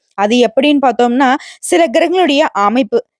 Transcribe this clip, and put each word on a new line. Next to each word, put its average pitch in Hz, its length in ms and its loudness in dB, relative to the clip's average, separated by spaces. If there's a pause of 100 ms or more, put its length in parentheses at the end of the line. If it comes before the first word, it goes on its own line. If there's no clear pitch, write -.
(140)
அது 208 220 -2
எப்படின்னு 269 460 2
பார்த்தோம்னா, 247 520 0 (240)
சில 339 280 0
கிரகங்களுடைய 311 520 0
அமைப்பு, 214 680 -2 (160)